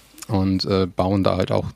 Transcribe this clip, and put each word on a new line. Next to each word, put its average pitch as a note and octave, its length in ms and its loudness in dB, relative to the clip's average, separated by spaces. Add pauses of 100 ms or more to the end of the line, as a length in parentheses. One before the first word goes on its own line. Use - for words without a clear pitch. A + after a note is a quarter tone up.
(280)
und, F#2+ 380 0
äh, F#2+ 220 0
bauen F#2+ 360 0
da F#2+ 140 2
halt G2+ 140 -2
auch G#2 240 0